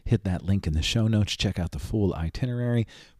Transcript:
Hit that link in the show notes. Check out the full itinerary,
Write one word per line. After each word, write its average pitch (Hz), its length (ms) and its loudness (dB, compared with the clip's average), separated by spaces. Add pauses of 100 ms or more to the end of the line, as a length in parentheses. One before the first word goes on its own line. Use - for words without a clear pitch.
Hit - 200 2
that 92 200 -2
link 98 220 0
in 76 80 0
the 80 80 2
show 113 260 2
notes. 104 280 2
Check - 220 -2
out 85 140 -2
the 76 60 -8
full 101 360 0
itinerary, 120 720 -2 (340)